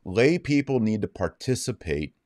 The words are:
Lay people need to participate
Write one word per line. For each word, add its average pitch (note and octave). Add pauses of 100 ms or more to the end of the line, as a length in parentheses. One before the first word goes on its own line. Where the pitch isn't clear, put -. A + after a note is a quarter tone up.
Lay A#2+
people C#3
need G#2+
to F2+
participate F2 (100)